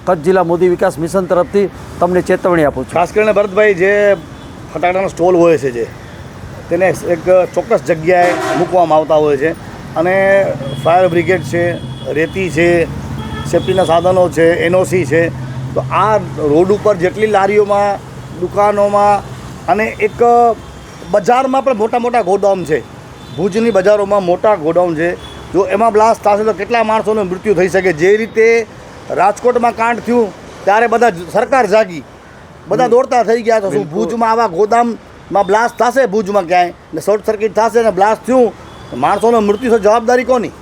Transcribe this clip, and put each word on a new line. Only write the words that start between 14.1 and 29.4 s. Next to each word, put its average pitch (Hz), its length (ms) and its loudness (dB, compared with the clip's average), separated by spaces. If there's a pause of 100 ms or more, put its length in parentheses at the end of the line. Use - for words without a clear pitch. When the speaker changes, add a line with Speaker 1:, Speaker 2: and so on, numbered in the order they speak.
Speaker 2:
છે, 165 180 4 (140)
એન 175 120 0
ઓ 185 100 4
સી 175 220 0
છે, 160 160 2 (480)
તો - 140 -4 (100)
આ 202 240 2 (300)
રોડ 180 300 4
ઉપર 208 180 2
જેટલી 185 400 -2
લારીઓમાં, 202 640 2 (400)
દુકાનોમાં 202 840 2 (460)
અને 202 180 2 (140)
એક 208 180 -2 (880)
બજારમાં 247 560 0
પણ 254 180 0
મોટા 233 240 -2
મોટા 240 260 0
ગોડાઉન 196 320 0
છે, 139 180 -2 (500)
ભુજની 202 460 0
બજારોમાં 202 540 2
મોટા 202 260 2
ગોડાઉન 170 380 0
છે, 170 180 -2 (360)
જો 185 180 0
એમાં 208 240 0
બ્લાસ્ટ 220 320 2
થશે 208 200 2
તો 208 160 -2
કેટલા 226 240 0
માણસોનું 214 440 -2
મૃત્યુ 185 260 0
થઈ 180 160 2
શકે? 185 240 2
જે 180 220 2
રીતે 220 300 0 (640)
રાજકોટમાં 226 640 0